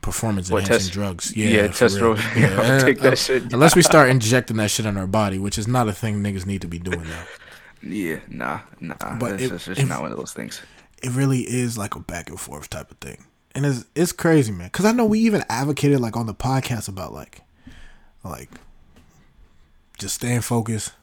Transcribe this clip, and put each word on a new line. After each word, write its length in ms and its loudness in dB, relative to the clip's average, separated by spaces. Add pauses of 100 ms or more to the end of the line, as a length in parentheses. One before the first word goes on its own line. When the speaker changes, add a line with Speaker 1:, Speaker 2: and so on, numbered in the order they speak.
Speaker 1:
performance 500 -2
Speaker 2:
What, 140 2
Speaker 1:
enhancing 220 2
Speaker 2:
test-, 60 -6
Speaker 1:
drugs. 440 -6
Speaker 2:
yeah, 120 2
Speaker 1:
Yeah, 200 6
for 100 -4
Speaker 2:
test 180 4
Speaker 1:
real. 180 4
Speaker 2:
road. 140 -2
<laughs> 80 -4
Speaker 1:
Yeah. 440 4
Speaker 2:
Take 200 4
that 120 6
Speaker 1:
Uh, 40 2
Speaker 2:
shit. 360 -2
Speaker 1:
unless 240 8
we 60 8
start 280 8
injecting 460 2
that 140 0
shit 140 -2
in 120 -2
our 100 -2
body, 320 0
which 200 -4
is 100 -4
not 200 2
a 40 -2
thing 300 -2
niggas 220 -2
need 180 -4
to 60 -10
be 120 -8
doing 240 -6
now. 180 -10 (600)
Speaker 2:
Yeah, 340 -4 (120)
nah, 320 -8 (200)
nah. 180 -10
Speaker 1:
But 220 -8 (100)
Speaker 2:
That's, 140 -6
Speaker 1:
it, 60 -4
Speaker 2:
that's 160 -10
just 140 -6
Speaker 1:
it, 60 4
Speaker 2:
not 160 -4
one 100 -8
of 60 -8
those 140 -10
things. 280 -12 (420)
Speaker 1:
it 100 -6
really 300 0
is, 360 -4
like, 160 -8
a 60 -12
back 280 -10
and 100 -12
forth 300 -14
type 220 -12
of 80 -20
thing. 260 -16 (300)
And 100 -2
it's, 200 -2 (100)
it's 180 0
crazy, 400 4
man. 180 -10
'Cause 160 -2
I 60 6
know 120 2
we 160 2
even 280 2
advocated, 520 2
like, 160 -4
on 100 -2
the 80 -6
podcast 540 -2
about, 260 -10
like, 280 -18 (840)
like, 260 -14 (1500)
just 180 -8
staying 240 0
focused 520 -2 (100)